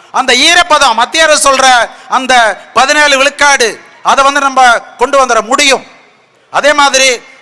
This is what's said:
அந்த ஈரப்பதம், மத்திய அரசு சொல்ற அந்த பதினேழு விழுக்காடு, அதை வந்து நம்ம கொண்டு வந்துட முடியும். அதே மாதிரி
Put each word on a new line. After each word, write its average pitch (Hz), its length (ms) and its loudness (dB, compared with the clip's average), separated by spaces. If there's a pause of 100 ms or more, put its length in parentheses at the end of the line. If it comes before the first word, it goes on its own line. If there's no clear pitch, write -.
(120)
அந்த 254 220 -2
ஈரப்பதம், 294 680 0
மத்திய 247 220 -2
அரசு 302 240 0
சொல்ற 262 200 2 (420)
அந்த 254 240 -2 (400)
பதினேழு 285 440 0
விழுக்காடு, 277 520 0 (340)
அதை 240 200 0
வந்து 277 160 0
நம்ம 269 220 0 (360)
கொண்டு 277 220 -2
வந்துட 240 220 0
முடியும். 262 440 -2 (680)
அதே 262 200 0
மாதிரி 269 360 0 (320)